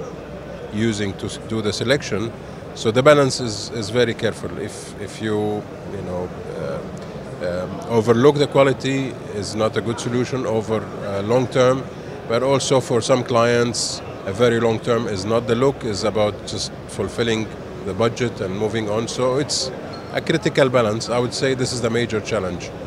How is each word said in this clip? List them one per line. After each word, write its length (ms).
using 460
to 80
s-, 140
do 120
the 120
selection. 580
So 160
the 140
balance 380
is, 300
is 180
very 240
careful. 440
If, 440
if 200
you, 400
you 100
know, 260
uh, 1080
um, 260
overlook 480
the 100
quality 640
is 200
not 200
a 60
good 180
solution 460
over, 340
uh, 440
long 240
term, 360
but 120
also 380
for 220
some 220
clients, 760
a 60
very 280
long 200
term 280
is 180
not 220
the 80
look, 280
is 200
about 440
just 240
fulfilling 600
the 80
budget 460
and 180
moving 320
on. 180
So 300
it's 320
a 80
critical 480
balance. 400
I 100
would 140
say 200
this 200
is 80
the 80
major 320
challenge, 480